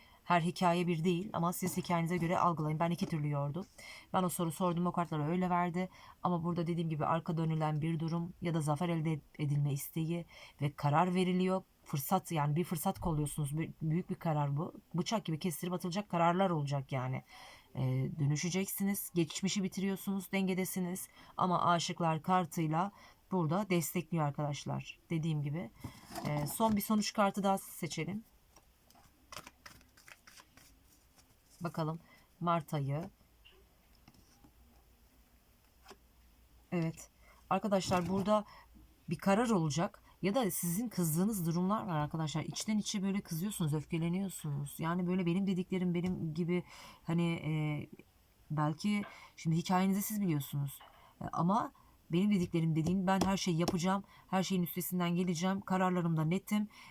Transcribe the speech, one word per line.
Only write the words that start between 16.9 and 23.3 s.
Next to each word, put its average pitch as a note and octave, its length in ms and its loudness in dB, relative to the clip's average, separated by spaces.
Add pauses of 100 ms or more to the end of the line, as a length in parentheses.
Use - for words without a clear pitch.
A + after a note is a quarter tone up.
yani, C3 320 -4 (540)
e, C3 400 0
dönüşeceksiniz. F3+ 960 0
Geçmişi F3 480 0
bitiriyorsunuz, F#3+ 720 -4
dengedesiniz. F#3 760 -2 (280)
Ama F3+ 340 2
aşıklar E3 520 2
kartıyla F3 680 2 (380)